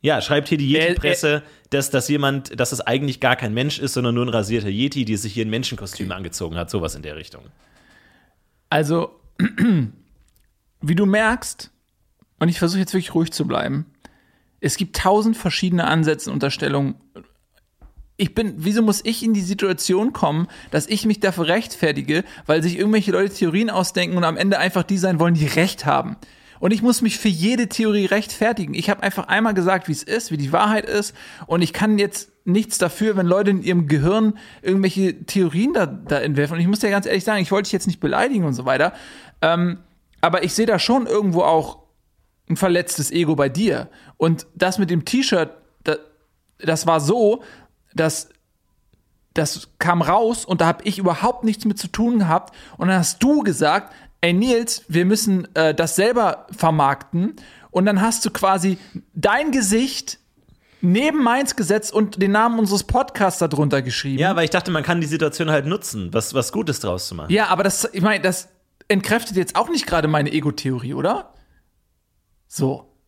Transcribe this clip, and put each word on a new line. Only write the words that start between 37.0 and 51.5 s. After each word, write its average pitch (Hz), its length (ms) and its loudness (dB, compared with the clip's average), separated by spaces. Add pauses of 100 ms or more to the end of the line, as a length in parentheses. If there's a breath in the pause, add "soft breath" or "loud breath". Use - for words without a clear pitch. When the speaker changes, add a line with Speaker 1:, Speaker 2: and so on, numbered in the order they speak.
Speaker 2:
ehrlich 190 160 0
sagen, 214 180 0
ich 180 120 0
wollte 196 160 0
dich - 60 -4
jetzt 180 120 -2
nicht 175 140 -4
beleidigen 180 440 0
und 139 100 0
so 123 100 -8
weiter. 135 280 2 (480 loud breath)
Ähm, 175 380 0 (420)
aber 170 220 2
ich 175 120 -2
sehe 226 120 2
da 208 140 2
schon 240 260 2
irgendwo 190 360 2
auch 160 420 0 (640)
ein 165 60 0
verletztes 175 560 0
Ego 160 240 2
bei 139 120 2
dir. 147 400 0 (280 loud breath)
Und 165 400 0
das - 240 0
mit 175 100 0
dem 170 140 0
T-Shirt, 226 460 0 (340)
da, 156 100 0 (640)
das 160 300 -2
war 160 100 4
so, 214 460 2 (500 loud breath)
dass 160 360 -2 (1040)
das - 340 -4 (100)
kam 175 240 0
raus 220 420 2
und 180 160 -2
da 165 60 4
hab 165 180 0
ich 208 140 -2
überhaupt 196 460 0
nichts 220 200 -2